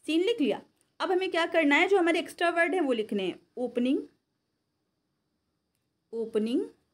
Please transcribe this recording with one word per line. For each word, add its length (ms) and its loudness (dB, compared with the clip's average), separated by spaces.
सीन 140 0
लिख 200 -2
लिया। 200 0
अब 120 -2
हमें 180 0
क्या 160 0
करना 300 2
है, 120 4
जो 100 4
हमारे 200 2
एक्स्ट्रा 320 -2
वर्ड 240 0
हैं 60 0
वो 120 0
लिखने 300 -2
हैं, 180 -6
ओपनिंग, 420 -2
ओपनिंग 500 -2